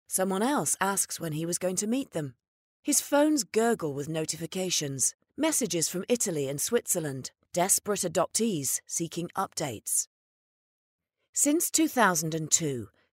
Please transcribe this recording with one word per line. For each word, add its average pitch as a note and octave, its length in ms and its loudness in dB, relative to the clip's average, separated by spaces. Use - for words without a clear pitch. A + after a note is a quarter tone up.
Someone F#3+ 300 0
else A#3+ 400 0
asks G3 380 -2
when E3 140 -4
he D#3 120 -4
was F3 140 -2
going F#3 160 -2
to G#3 100 -2
meet B3 260 -2
them. D3 220 -4
His - 180 2
phones D4 440 4
gurgle G#3+ 500 2
with C#3 160 -6
notifications, D#3+ 1040 -2
messages G#3+ 500 0
from F#3 220 -4
Italy F3 380 0
and C#3+ 120 -4
Switzerland, D3+ 680 -2
desperate F#3+ 460 2
adoptees F3 880 0
seeking E3+ 480 -6
updates. - 720 -4
Since D4+ 380 2
two D#4+ 180 4
thousand E3+ 460 2
and D#3 160 -4
two, C3+ 400 0